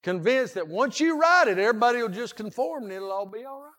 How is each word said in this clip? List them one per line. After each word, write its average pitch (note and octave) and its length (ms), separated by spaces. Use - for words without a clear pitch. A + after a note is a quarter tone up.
Convinced G3 520
that F3 120
once G#3+ 320
you D#4 220
write E4+ 260
it, F#3+ 100
everybody A#3 460
will A3+ 60
just G#3 260
conform B3+ 500
and F#3+ 80
it'll F#3+ 200
all G3 140
be A3 180
all C4+ 160
right. D4 180